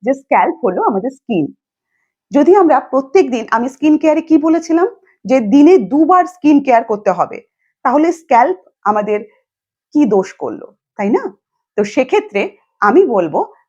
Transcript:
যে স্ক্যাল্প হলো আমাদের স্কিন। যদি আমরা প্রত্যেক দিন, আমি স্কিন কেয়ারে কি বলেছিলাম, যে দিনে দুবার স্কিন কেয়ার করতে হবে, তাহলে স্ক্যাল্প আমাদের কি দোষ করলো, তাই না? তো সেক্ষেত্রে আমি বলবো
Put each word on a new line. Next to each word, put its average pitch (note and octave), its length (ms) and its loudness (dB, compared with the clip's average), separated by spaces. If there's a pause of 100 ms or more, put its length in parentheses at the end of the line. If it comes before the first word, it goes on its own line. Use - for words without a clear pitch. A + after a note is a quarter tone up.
যে A#3 120 -2
স্ক্যাল্প C4 500 -2
হলো F#3+ 180 -2
আমাদের A#3+ 280 -4
স্কিন। F#3+ 360 -6 (840)
যদি D4 240 4
আমরা D#4 240 2
প্রত্যেক C4+ 500 -2
দিন, A3+ 200 -4
আমি A#3 180 -2
স্কিন D4+ 300 0
কেয়ারে D#4 220 0
কি D#4+ 180 2
বলেছিলাম, E4 500 0 (360)
যে B3+ 160 0
দিনে C#4+ 380 4
দুবার D4+ 460 2
স্কিন D4 380 0
কেয়ার A#3 220 0
করতে G#3 260 -4
হবে, E3+ 280 -4 (460)
তাহলে D4+ 280 0
স্ক্যাল্প C#4+ 460 0 (240)
আমাদের G#3 360 -2 (760)
কি D4 140 2
দোষ G3 260 0
করলো, - 340 -12 (300)
তাই G3+ 140 -4
না? B4+ 120 -2 (540)
তো G#3 80 -2
সেক্ষেত্রে C4 720 -4 (240)
আমি A3+ 260 4
বলবো F#3 340 -2 (280)